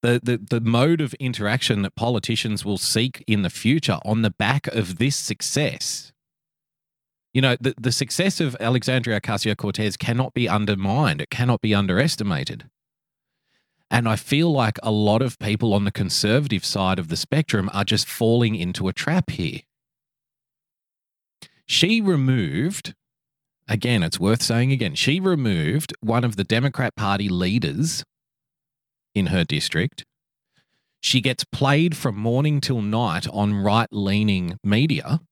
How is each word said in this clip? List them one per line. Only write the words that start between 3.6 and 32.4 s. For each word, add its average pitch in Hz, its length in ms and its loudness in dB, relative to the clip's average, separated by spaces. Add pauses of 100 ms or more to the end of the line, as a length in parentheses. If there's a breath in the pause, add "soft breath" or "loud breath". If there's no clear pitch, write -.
on 110 200 0
the 104 80 2
back 120 340 0
of 92 320 -4
this 135 180 0
success. - 960 -4 (1200)
You 131 120 2
know, 123 180 4
the, 127 180 -2
the 117 120 0
success 175 500 -2
of 131 180 -2
Alexandria 120 640 0
Ocasio-Cortez 104 760 -2
cannot 123 360 -2
be 120 160 0
undermined. 101 720 2
It - 80 -8
cannot 123 320 2
be 107 140 2
underestimated. 101 960 0 (1200)
And 117 180 2
I 110 60 4
feel 156 360 2
like 120 300 2
a 117 80 -2
lot 107 320 4
of 127 160 -2
people 104 380 0
on 101 80 2
the 101 80 0
conservative 107 760 0
side 92 320 0
of 82 120 -6
the 165 60 -4
spectrum 113 560 0
are 101 120 -2
just 104 240 0
falling 117 480 2
into 90 320 -4
a 92 60 -2
trap - 360 -2
here. 92 300 -6 (2000 loud breath)
She 220 340 2
removed, 131 960 0 (720)
again, 110 340 0
it's 80 180 -2
worth 104 220 2
saying 120 300 0
again, 131 240 -2
she 147 240 0
removed 127 840 0
one 117 220 0
of 113 120 -2
the 98 80 -2
Democrat 120 520 -2
Party 101 340 0
leaders 90 720 0 (1120)
in 98 140 0
her 85 160 2
district. - 600 -2 (960)
She - 220 2
gets 127 220 -2
played 151 520 2
from 110 220 -4
morning 131 420 0